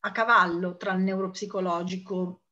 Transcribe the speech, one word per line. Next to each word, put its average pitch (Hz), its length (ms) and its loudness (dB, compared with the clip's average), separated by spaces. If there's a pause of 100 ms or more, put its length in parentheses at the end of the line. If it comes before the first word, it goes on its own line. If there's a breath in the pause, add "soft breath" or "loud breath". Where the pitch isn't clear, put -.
a 202 120 -6
cavallo 185 640 4
tra 196 160 -4
il 185 100 2
neuropsicologico 185 1500 -2